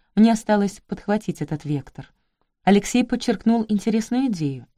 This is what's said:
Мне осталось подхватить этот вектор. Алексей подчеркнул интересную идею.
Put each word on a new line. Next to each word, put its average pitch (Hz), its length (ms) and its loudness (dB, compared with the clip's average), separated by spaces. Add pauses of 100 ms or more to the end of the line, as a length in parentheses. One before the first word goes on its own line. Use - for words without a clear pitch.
(140)
Мне 220 180 6
осталось 202 560 0
подхватить 202 540 -4
этот 151 240 -8
вектор. - 480 -8 (500)
Алексей 202 400 4
подчеркнул 233 640 0
интересную 220 600 -2
идею. 143 400 -6 (100)